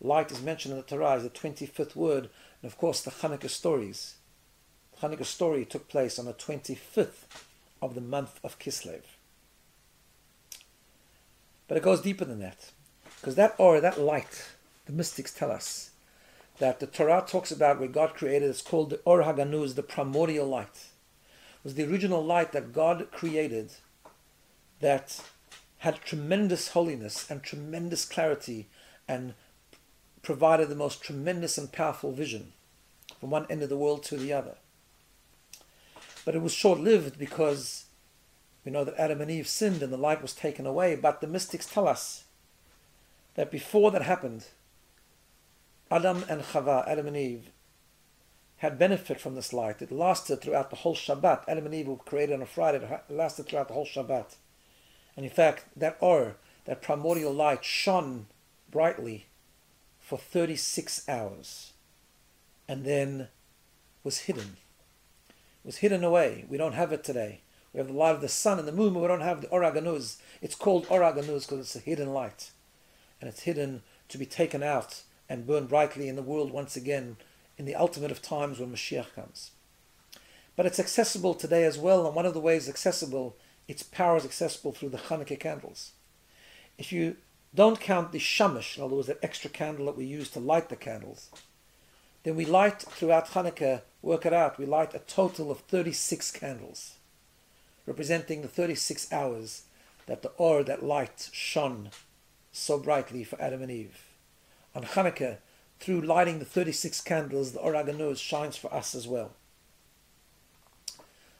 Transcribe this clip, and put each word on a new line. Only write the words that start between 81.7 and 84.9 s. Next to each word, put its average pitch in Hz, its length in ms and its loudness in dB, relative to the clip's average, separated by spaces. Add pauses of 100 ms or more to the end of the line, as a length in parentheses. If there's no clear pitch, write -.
well, 175 280 6
and 147 80 0
one 170 120 2
of 175 80 0
the 160 80 -4
ways 160 260 4
accessible, 135 680 -2 (280)
its - 160 -12
power 170 360 4
is 143 80 0
accessible 147 480 -4
through 143 160 -8
the 131 80 -6